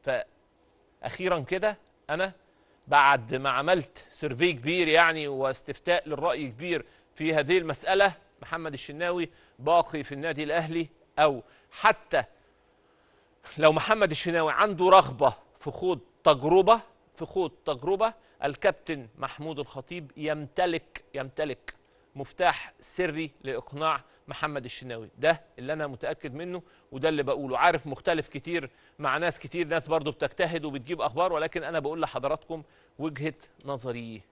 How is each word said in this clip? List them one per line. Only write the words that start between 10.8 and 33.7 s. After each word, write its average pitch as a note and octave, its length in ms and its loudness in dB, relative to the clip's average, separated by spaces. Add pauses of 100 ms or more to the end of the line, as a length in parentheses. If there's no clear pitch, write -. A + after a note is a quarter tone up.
أو C#3+ 240 4 (280)
حتى G3 520 2 (1300)
لو D#3 140 8
محمد G3 400 2
الشناوي E3 400 -2
عنده F#3 380 2
رغبة C3 440 6 (260)
في C#3+ 120 -8
خوض F3+ 280 -2 (240)
تجربة، F3 580 6 (340)
في E3 100 -10
خوض F3 260 -4 (140)
تجربة، F#3+ 480 -2 (300)
الكابتن C#3+ 640 -2 (100)
محمود C#3+ 420 -8
الخطيب C#3+ 580 -12
يمتلك، D#3 880 -4 (100)
يمتلك C3+ 600 -8 (420)
مفتاح - 680 -2
سري D#3+ 500 -4 (120)
لإقناع C#3 600 -4 (240)
محمد C#3+ 380 -6
الشناوي. A#2 520 -12
ده D#3 240 2 (180)
اللي C3 140 -6
أنا D3+ 140 -6
متأكد C3+ 460 -8
منه F3 280 -10 (300)
وده C3+ 180 0
اللي D3 140 0
بقوله. C3+ 340 -2
عارف D#3+ 300 4
مختلف D#3 400 -2
كتير D#3 420 -6 (300)
مع C#3+ 180 0
ناس E3+ 220 -2
كتير، E3+ 280 -6
ناس D#3+ 200 -2
برضو D3+ 240 0
بتجتهد D#3+ 540 -4
وبتجيب C#3 360 -8
أخبار، E3 320 0
ولكن D#3+ 300 -4
أنا D#3+ 160 -4
بقول D3+ 220 -4
لحضراتكم D3 640 -6 (360)
وجهة D3+ 340 -6 (320)
نظري A#2+ 560 -10 (100)